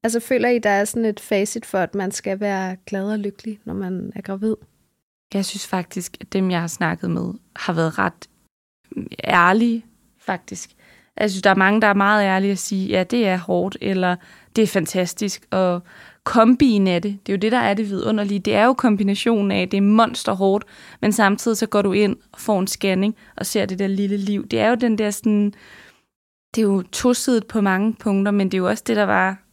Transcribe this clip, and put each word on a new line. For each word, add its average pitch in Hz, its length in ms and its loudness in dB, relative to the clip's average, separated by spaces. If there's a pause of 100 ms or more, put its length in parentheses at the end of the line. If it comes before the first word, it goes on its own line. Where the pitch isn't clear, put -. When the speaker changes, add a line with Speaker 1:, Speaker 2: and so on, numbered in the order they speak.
Speaker 1:
Altså 233 160 0
føler 240 300 0
I, 240 100 2
der 214 100 0
er 202 160 2
sådan 226 200 -2
et 214 140 -2
facit 208 460 -2
for, - 120 -4
at 175 180 -2
man 196 160 -4
skal 196 280 -6
være 190 360 -4 (100)
glad 196 260 -6
og 214 80 -4
lykkelig, 202 460 -10
når - 80 -10
man 185 420 -6
er 196 60 -10
gravid? 196 340 -4 (760)
Speaker 2:
Jeg 196 120 0
synes - 220 -10
faktisk, - 540 -8
at - 120 -18
dem, 190 180 0
jeg 175 80 0
har 170 80 -4
snakket 170 440 -4
med, 170 220 -4 (220)
har - 180 -6
været 165 260 -2
ret - 280 -2 (960)
ærlige, 226 600 2 (340)
faktisk. - 500 -10 (500)
Jeg 214 100 2
synes, 190 120 -6
der 202 80 4
er 190 60 6
mange, 196 260 4
der 220 60 4
er 202 60 4
meget 202 300 2
ærlige 196 280 0
at 190 60 -2
sige, 190 300 -4
"Ja, 202 160 0
det 233 240 0
er 185 100 0
hårdt," 180 440 -2
eller 185 340 0 (400)
"Det 226 60 4
er 208 60 4
fantastisk," 185 840 -4
og 180 300 0 (420)
kombien 233 640 4
af 175 140 2
det, 202 160 -6 (100)
det 196 60 -2
er 202 40 0
jo - 20 -2
det, 214 120 0
der 254 60 2
er 226 160 2
det 208 160 -2
vidunderlige. 202 500 -2
Det 202 160 -2
er 208 100 4
jo 262 80 4
kombinationen 202 800 2
af, 185 180 0
det 196 80 0
er 196 40 4
monsterhårdt, 208 840 2 (360)
men 214 120 2
samtidig 208 440 2
så 226 100 0
går 208 140 2
du 196 120 0
ind 196 220 2 (160)
og - 80 -20
får 208 200 0
en 190 80 -2
scanning 196 480 -2 (200)
og - 100 -8
ser 202 200 -2
det 190 140 -6
der 196 80 0
lille 196 300 0
liv. 202 300 -4
Det 226 120 -2
er 214 100 4
jo 247 60 2
den 226 220 0
der 208 140 -2
sådan, 208 420 0 (1000)
det 226 60 0
er 220 40 4
jo 196 160 2 (100)
tosidet 247 560 0
på 220 140 -2
mange 196 320 0
punkter, 202 380 0
men 202 200 2
det - 60 -4
er - 40 0
jo 180 80 0
også 220 180 -4
det, 226 80 0
der 208 100 2
bare 190 300 0 (180)